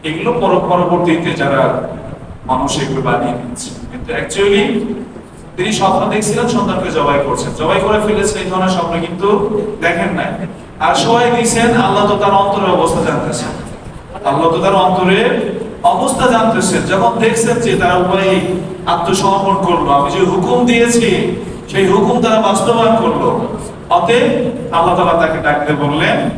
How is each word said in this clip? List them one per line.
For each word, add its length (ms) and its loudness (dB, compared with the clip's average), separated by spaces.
এগুলো 300 -2
পর-, 360 0
পরবর্তীতে 640 2
যারা 480 0
মানুষ 360 -2
এগুলো 200 -2
বানিয়ে 320 0
দিচ্ছে, 360 -8
কিন্তু 220 -8
actually 680 2
তিনি 140 -2
স্বপ্ন 380 2
দেখছিলেন 380 0
সন্তানকে 440 -2
জবাই 340 0
করছেন, 320 -4
জবাই 260 0
করে 240 2
ফেলেছেন, 360 0
এই 60 -6
ধরনের 200 0
স্বপ্ন 300 -2
কিন্তু 640 0
দেখেন 320 -2
নাই। 120 -4
আর 160 2
সবাই 360 2
দিছেন, 500 2
আল্লাহ 260 2
তো 80 2
তার 160 0
অন্তরের 380 2
অবস্থা 320 0
জানতেছেন, 460 -4
আল্লাহ 240 0
তো 60 0
তার 180 2
অন্তরের 840 2
অবস্থা 440 2
জানতেছেন। 540 2
যখন 380 0
দেখছেন 400 2
যে 160 2
তারা 180 2
উভয়ই 460 2
আত্মসমর্পণ 800 0
করলো, 260 0
আমি 200 2
যে 80 -2
হুকুম 460 2
দিয়েছি 680 2
সেই 180 2
হুকুম 340 4
তারা 200 4
বাস্তবায়ন 540 2
করলো, 640 -2
অতএব 640 2
আল্লাহ 220 2
তাআলা 320 2
তাকে 140 -2
ডাকতে 320 0
বললেন 640 0